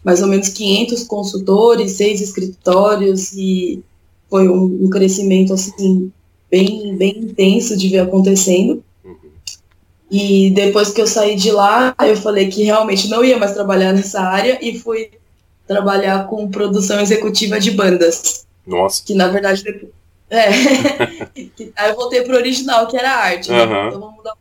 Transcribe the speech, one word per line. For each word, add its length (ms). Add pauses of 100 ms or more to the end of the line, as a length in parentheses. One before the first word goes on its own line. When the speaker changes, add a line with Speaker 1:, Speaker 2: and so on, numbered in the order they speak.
Speaker 1:
mais 160
ou 80
menos 200
quinhentos 560
consultores, 880
seis 280
escritórios, 1120
e 500 (460)
foi 200
um, 360
um 60
crescimento, 640
assim, 580 (400)
bem, 460
bem 220
intenso 580
de 120
ver 120
acontecendo. 800 (220)
Speaker 2:
Uhum. 100 (960)
Speaker 1:
E 400
depois 400
que 100
eu 60
saí 300
de 140
lá, 500
eu 160
falei 320
que 140
realmente 460
não 160
ia 140
mais 140
trabalhar 400
nessa 280
área 400
e 180
fui 320 (560)
trabalhar 600
com 240
produção 500
executiva 600
de 100
bandas. 760 (200)
Speaker 2:
Nossa. 380
Speaker 1:
Que, 100
na 140
verdade, 340
depois, 300 (360)
é. 220 (840)
<laughs> 0 (240)
Que, 200
aí 140
eu 60
voltei 260
pro 140
original, 500
que 100
era 140
arte, 400
né? 120
Speaker 2:
Aham. 260
Speaker 1:
Então 120
vamos 160
mudar 240